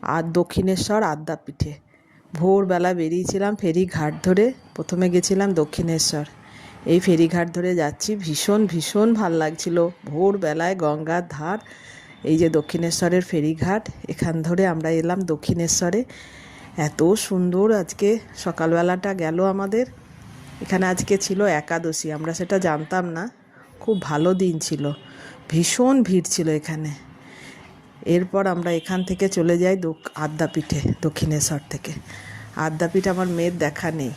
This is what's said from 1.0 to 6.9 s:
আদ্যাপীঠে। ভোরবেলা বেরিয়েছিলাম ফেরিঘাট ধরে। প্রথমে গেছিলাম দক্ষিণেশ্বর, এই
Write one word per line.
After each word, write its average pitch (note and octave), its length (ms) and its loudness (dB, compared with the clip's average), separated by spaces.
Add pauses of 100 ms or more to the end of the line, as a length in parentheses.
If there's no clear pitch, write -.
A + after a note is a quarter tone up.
আদ্যাপীঠে। D#3 680 -4 (600)
ভোরবেলা F3+ 600 2
বেরিয়েছিলাম F3+ 600 0
ফেরিঘাট E3 580 0 (100)
ধরে। G3+ 300 4 (200)
প্রথমে F3+ 360 0
গেছিলাম F#3+ 440 2
দক্ষিণেশ্বর, D#3+ 720 0 (600)
এই E3+ 140 4